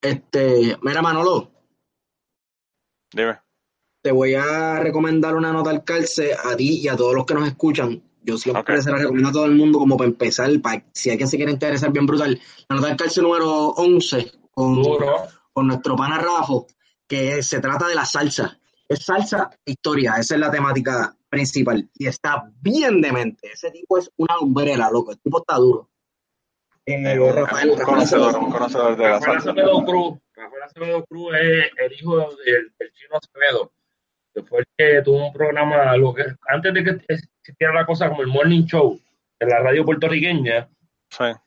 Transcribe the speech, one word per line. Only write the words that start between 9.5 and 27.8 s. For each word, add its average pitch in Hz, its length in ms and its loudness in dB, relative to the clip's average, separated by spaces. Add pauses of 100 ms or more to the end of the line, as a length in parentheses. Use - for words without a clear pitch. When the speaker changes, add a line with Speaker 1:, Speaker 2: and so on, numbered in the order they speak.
Speaker 1:
mundo, 151 240 6
como 135 180 4
para 123 120 2
empezar, 120 400 0 (120)
para, 113 300 -4
si - 200 -4
alguien 127 160 -2
se 147 100 -2
quiere 147 140 -2
interesar 143 400 -2
bien 143 160 2
brutal. 143 320 0 (300)
La 139 80 -2
nota 139 120 0
al 147 80 -4
calce 165 240 -2
número 160 480 2
once, 170 640 2 (200)
con, 131 300 0
Speaker 3:
Duro. 143 460 0 (260)
Speaker 1:
con 135 140 0
nuestro 127 280 -2
pana 139 220 -2
Rafo, 165 480 -2 (420)
que 139 360 -2
se 131 160 -4
trata 143 280 -2
de 175 80 -2
la 143 100 -2
salsa. 147 520 -4 (320)
Es 143 160 -4
salsa 196 460 -2 (140)
e 143 60 -10
historia, 135 460 -2
esa 117 180 -2
es 151 60 0
la 151 80 0
temática 135 680 -2 (140)
principal. 131 640 -2
Y 139 140 -6
está 131 520 -6
bien 220 420 2
demente. 120 520 -4
Ese 165 160 -10
tipo 170 300 -2
es 175 180 -10
una 160 240 0
lumbrera, 139 480 0
loco. 117 220 -2
El 104 80 -16
tipo 151 200 -2
está - 180 -4
duro. 123 320 4 (960)
Eh, 139 280 -4
Speaker 2:
Es 131 60 0
un, 127 160 4
Speaker 1:
Rafael, 143 340 0
Speaker 2:
es 147 60 6
un - 40 -8